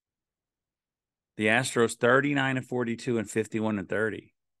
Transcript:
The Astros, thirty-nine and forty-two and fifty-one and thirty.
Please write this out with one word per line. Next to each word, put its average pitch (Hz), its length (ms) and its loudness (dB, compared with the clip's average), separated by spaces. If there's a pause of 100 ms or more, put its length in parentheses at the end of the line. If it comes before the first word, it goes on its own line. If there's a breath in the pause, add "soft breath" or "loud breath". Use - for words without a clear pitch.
(1400)
The 107 100 0
Astros, 117 500 2
thirty-nine 135 600 2
and 127 100 -8
forty-two 117 500 -4
and 104 120 -4
fifty-one 110 500 -2
and 87 80 -8
thirty. 101 460 -4 (280)